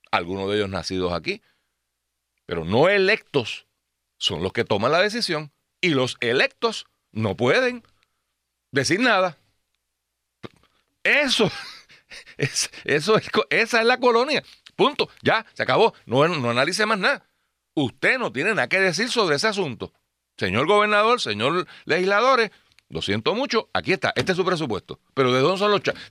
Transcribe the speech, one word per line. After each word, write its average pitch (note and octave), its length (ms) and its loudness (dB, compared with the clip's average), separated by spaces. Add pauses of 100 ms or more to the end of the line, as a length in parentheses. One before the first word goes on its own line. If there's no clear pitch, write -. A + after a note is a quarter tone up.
(100)
algunos F#2+ 400 -4
de G#2 80 0
ellos G2+ 120 -2
nacidos F#2 420 -4
aquí, F2 300 -6 (1040)
pero E2 180 -6
no A#2 240 2
electos, F#3+ 800 -2 (520)
son E2 240 -4
los F#2 100 -4
que A#2+ 120 -2
toman A2+ 280 0
la E3+ 100 2
decisión, F3+ 500 -4 (280)
y F#3 100 0
los B2+ 300 0
electos G#3+ 680 -2 (260)
no A2+ 240 -2
pueden A#3+ 460 0 (920)
decir C3+ 280 0
nada. F#3+ 360 0 (1700)
Eso, A#3+ 480 2 (420)
<laughs> - 440 -20
es, - 340 -4 (140)
eso D#3 320 2
es - 140 -2
co-, - 200 0
esa A3 300 0
es A3+ 60 2
la B3 120 2
colonia. B3 440 2 (340)
Punto. A#3+ 320 2 (140)
Ya, F#3+ 320 0
se - 80 -4
acabó. C#3 320 2 (120)
No, C3+ 220 4
no C#3+ 220 -2
analice D3+ 360 0
más A3 120 0
nada. - 280 -2 (480)
Usted F#3+ 440 0
no G#3+ 140 -4
tiene D3 180 -2
nada C#3 180 0
que F#3+ 120 2
decir F#3+ 300 0
sobre F#3 260 2
ese D3 120 0
asunto. D3 440 -6 (440)
Señor G#2 300 0
gobernador, G#3 540 4
señor B2 460 -2 (200)
legisladores, G#3+ 640 2 (400)
lo D#2 100 -6
siento A2+ 340 -2
mucho, A#3+ 380 -2
aquí F#2 220 -2
está, A2+ 220 -2
este C3+ 160 0
es F3 40 -2
su F3 80 0
presupuesto. D3+ 560 -4 (140)
Pero B2+ 180 2
¿de B2+ 80 2
dónde F3 180 2
son G#3 120 2
los G3+ 120 2
chavos? - 160 -4 (120)